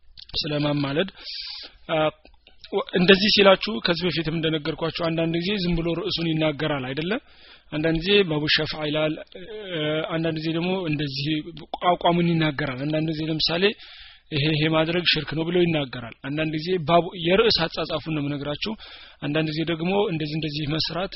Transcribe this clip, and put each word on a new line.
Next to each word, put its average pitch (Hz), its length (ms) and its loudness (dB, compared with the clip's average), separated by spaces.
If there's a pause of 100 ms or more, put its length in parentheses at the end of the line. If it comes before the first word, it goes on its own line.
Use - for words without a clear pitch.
(340)
ስለ 151 260 -4
ማማለድ። 147 500 0 (760)
አ፣ 165 120 0 (960)
እንደዚህ 185 380 6
ሲላችሁ 196 480 6
ከዚህ 170 240 -2
በፊትም 160 320 -2
እንደነገርኳችሁ 160 680 -2
አንዳንድ 165 320 0
ጊዜ 170 220 -2
ዝም 175 180 0
ብሎ 165 200 0
ርዕሱን 170 320 -2
ይናገራል 151 580 0
አይደለ? 156 260 -4 (600)
አንዳንድ 160 260 0
ጊዜ 170 140 0 (120)
ባቡ 151 280 0
ሸፋዓ 156 320 0
ይላል፣ 151 300 0 (200)
እ፣ 185 460 -10 (300)
አንዳንድ 165 280 -2
ጊዜ 156 160 -2
ደግሞ 170 180 0 (140)
እንደዚህ 143 440 -2 (580)
አቋሙን 175 420 4
ይናገራል። 147 520 0
አንዳንድ 156 280 0
ጊዜ 156 160 -4
ለምሳሌ 165 380 0 (680)
ይሄ፣ 147 180 0
ይሄ 156 200 2
ማድረግ 160 360 2
ሽርክ 151 260 0
ነው 156 120 -2
ብሎ 175 140 0
ይናገራል። 139 680 0
አንዳንድ 151 300 -4
ጊዜ 156 160 -4 (120)
ባቡ 170 240 4 (140)
የርዕስ 190 400 4
አጻጻፉን 160 540 -2
ነው 151 80 0
የምነግራችሁ። 147 520 -4 (480)
አንዳንድ 151 260 0
ጊዜ 156 180 -2
ደግሞ 170 260 -2 (160)
እንደዚህ፣ 156 280 -2
እንደዚህ 151 340 -4
መስራት 160 460 -4